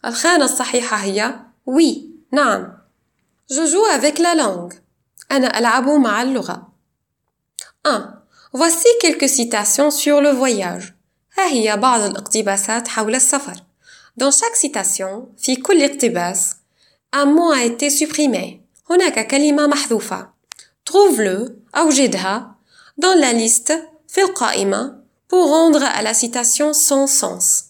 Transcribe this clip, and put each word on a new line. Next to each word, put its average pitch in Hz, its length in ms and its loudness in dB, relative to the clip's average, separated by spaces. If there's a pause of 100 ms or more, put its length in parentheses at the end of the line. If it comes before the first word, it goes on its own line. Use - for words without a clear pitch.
الخانة 240 400 2
الصحيحة 240 520 -2
هي 202 420 -4 (300)
oui، 294 280 2 (340)
نعم. 208 480 -2 (720)
Je 277 140 -2
joue 370 200 2 (120)
avec 294 220 0
la 339 160 2
langue. 190 380 -2 (580)
أنا 254 280 0
ألعب 240 300 2
مع 240 320 2
اللغة. 233 480 -6 (1160)
Un. 247 140 0 (520)
Voici 330 340 2 (140)
quelques 294 280 0
citations 233 640 0
sur 285 300 2
le 285 100 4
voyage. 202 600 -2 (440)
ها 381 100 0
هي 214 300 0
بعض 240 240 2
الاقتباسات 208 840 -4
حول 220 280 -4
السفر. 262 480 -2 (580)
Dans 277 100 2
chaque 466 240 0
citation, 208 880 -6
في 254 120 0
كل 302 280 2
اقتباس, 233 720 -2 (600)
un 285 100 2
mot 320 280 4
a 254 100 0
été 233 260 -2
supprimé. 277 680 -2 (300)
هناك 339 380 0
كلمة 294 400 0
محذوفة. 226 640 -4 (560)
Trouve-le, 240 640 2 (240)
أوجدها, 247 800 0 (420)
dans 370 180 2
la 269 180 4
liste, 226 400 0 (340)
في - 140 -2
القائمة, 233 840 -2 (260)
pour 359 200 4
rendre 311 340 4
à 254 180 -2
la 214 120 -4
citation 240 600 -2
son 277 340 0
sens. 185 640 -2